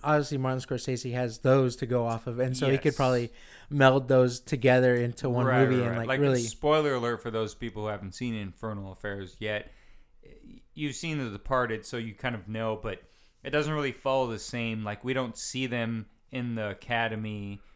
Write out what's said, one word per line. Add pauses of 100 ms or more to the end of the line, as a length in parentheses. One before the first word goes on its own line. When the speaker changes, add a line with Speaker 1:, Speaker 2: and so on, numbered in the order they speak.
Speaker 1:
obviously
Martin
Scorsese
has
those
to
go
off
of,
and
so
he
could
Speaker 2:
Yes.
Speaker 1:
probably (380)
meld
those
together
into
one
Speaker 2:
Right,
Speaker 1:
movie
Speaker 2:
right,
Speaker 1:
and,
Speaker 2:
right.
Speaker 1:
like,
Speaker 2:
Like,
Speaker 1:
really
Speaker 2:
spoiler
alert
for
those
people
who
haven't
seen
Infernal
Affairs
yet. (1000)
You've
seen
The
Departed,
so
you
kind
of
know,
but (420)
it
doesn't
really
follow
the
same.
Like,
we
don't
see
them (260)
in
the
academy. (140)